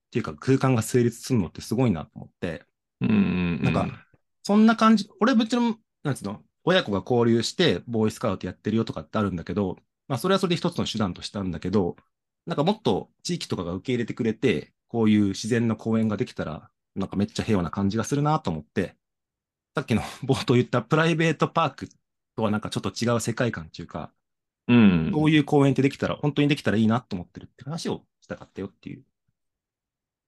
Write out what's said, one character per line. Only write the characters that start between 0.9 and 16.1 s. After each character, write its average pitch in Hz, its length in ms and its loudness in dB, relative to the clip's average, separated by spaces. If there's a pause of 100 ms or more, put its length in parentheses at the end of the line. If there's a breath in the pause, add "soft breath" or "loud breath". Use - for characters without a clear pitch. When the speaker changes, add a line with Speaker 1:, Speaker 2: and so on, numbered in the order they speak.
Speaker 1:
立 117 160 -2
す - 140 -2
る 113 60 2
の 87 80 -2
っ - 40 -14
て - 80 -16
す - 140 -6
ご 123 120 2
い 113 40 2
な 78 160 -4
と - 80 -20
思 - 120 -16
っ - 40 -20 (100)
て。 85 240 -8 (380)
Speaker 2:
う 127 40 -2
ん 120 40 0
う - 20 2
ん 107 40 2
う - 20 4 (420)
ん。 - 20 -4
Speaker 1:
な - 80 2
ん - 40 0
か、 - 320 -4 (360)
そ 202 140 2
ん 214 80 8
な 226 100 6
感 220 220 4
じ、 202 100 -2 (140)
俺 226 140 2
も 226 120 4
ち 240 80 -4
ろ 240 140 0
ん、 220 100 -4 (240)
な 147 100 -2
ん - 20 -2
つ - 80 -16
う - 20 -18
の、 101 180 -10 (220)
親 180 180 2
子 104 100 -4
が 95 80 0
交 117 300 2
流 113 120 4
し - 100 -4
て 123 340 2
ボ 110 200 0
ー - 20 2
イ - 20 0
ス - 80 -12
カ 110 140 -4
ウ 95 60 -6
ト - 80 -10
や 90 60 -8
っ - 40 -16
て - 140 -6
る 107 80 0
よ 113 80 0
と - 80 -6
か 85 80 -10
っ - 60 -16
て 107 100 -4
あ 107 40 2
る 98 100 -2
ん 90 40 -6
だ 82 80 -8
け - 80 -8
ど、 92 240 -2 (320)
ま 139 80 -4
あ - 20 -4
そ 180 100 -4
れ 190 60 4
は 190 40 2
そ 190 80 -2
れ 170 40 0
で 175 60 0
一 170 140 -2
つ - 80 -8
の 101 80 -2
手 - 120 -6
段 101 140 -2
と 82 100 -14
し - 80 -12
た 104 120 -8
ん 92 80 -6
だ 82 100 -8
け 90 100 -6
ど、 92 260 0 (500)
な 170 80 -6
ん - 20 -6
か 147 80 0
も 190 80 0
っ 214 100 -6
と 95 280 -2 (120)
地 175 120 -6
域 - 140 -10
と - 80 -6
か 90 80 -6
が 85 80 -6
受 95 140 -8
け 131 60 -2
入 120 60 -2
れ 113 80 -4
て 107 80 -8
く - 80 -6
れ 113 100 0
て、 107 400 -2 (160)
こ 117 160 0
う 107 60 4
い 107 80 6
う 104 100 4
自 98 200 -6
然 117 200 2
の 113 80 0
公 110 220 -2
園 110 100 2
が 107 80 -2